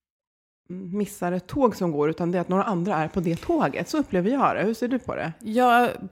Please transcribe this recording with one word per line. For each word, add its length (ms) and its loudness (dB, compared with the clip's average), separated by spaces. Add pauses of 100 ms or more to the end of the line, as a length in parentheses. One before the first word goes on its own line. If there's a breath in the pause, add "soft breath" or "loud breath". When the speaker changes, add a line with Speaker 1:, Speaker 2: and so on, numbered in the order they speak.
(680)
Speaker 1:
missar 640 -4
ett 160 -4
tåg 280 2
som 160 0
går, 180 2
utan 220 -2
det 60 0
är 40 2
att 80 -4
några 140 2
andra 320 0
är 120 0
på 120 -2
det 160 0
tåget. 540 0
Så 80 -2
upplever 320 0
jag 260 2
det. 80 0
Hur 100 0
ser 140 -4
du 120 0
på 160 -8
det? 240 -6
Speaker 2:
Ja, 500 4 (220)